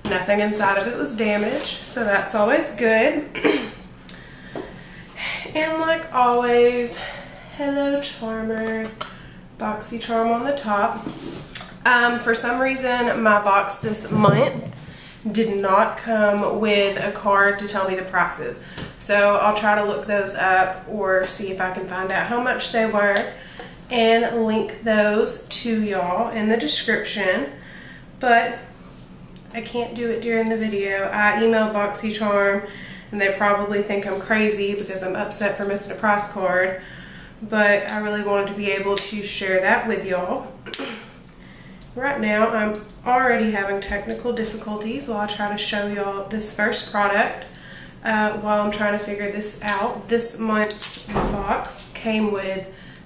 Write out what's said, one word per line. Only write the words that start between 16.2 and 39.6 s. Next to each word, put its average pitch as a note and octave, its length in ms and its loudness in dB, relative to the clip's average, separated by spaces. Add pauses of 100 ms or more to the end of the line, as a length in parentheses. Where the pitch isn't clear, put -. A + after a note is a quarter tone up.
with G3+ 420 2
a G3+ 120 -2
card G3+ 460 4
to G#3 100 -6
tell G3 180 0
me F#3+ 80 -2
the F#3 60 -4
prices. F3 600 -2 (360)
So G3+ 400 4
I'll G#3 180 4
try G#3 200 2
to G#3 100 2
look - 200 -4
those G3+ 300 -2
up F#3 540 2
or F#3+ 380 0
see G3 220 -2
if F#3+ 120 -6
I F#3 100 -2
can F#3 160 -8
find F#3 240 -6
out F#3 160 -2
how A#3+ 160 -2
much B3 300 -2
they A3 140 2
were G3+ 280 4 (760)
and A#3 560 4
link A3 380 -2
those G#3+ 640 2
to A3 340 0
y'all G3 500 0
in G#3+ 180 0
the A#3 80 6
description. G#3+ 960 0 (640)
But A#3 400 4 (960)
I A3+ 80 -6
can't A#3 340 -4
do A#3 140 -4
it A3 120 -2
during A3+ 280 0
the A3+ 80 0
video. G3 520 -2
I G#3 320 4
emailed A3 320 4
BoxyCharm G3+ 960 0 (440)
and G3+ 80 -2
they F#3+ 160 2
probably G3+ 440 2
think G3+ 240 -2
I'm G3 140 -4
crazy G#3 560 2
because G3 280 -6
I'm F#3 120 -4
upset G3+ 400 -2
for G3+ 80 -4
missing G3+ 320 -4
a - 20 -12
price G#3 360 2
card. F#3 480 0 (600)
But G#3 500 2
I G#3+ 80 -2
really G#3 240 -4
wanted G3+ 240 0
to G3+ 60 -6
be G3+ 180 -2
able G3 240 0
to G3+ 260 -2
share F#3+ 400 0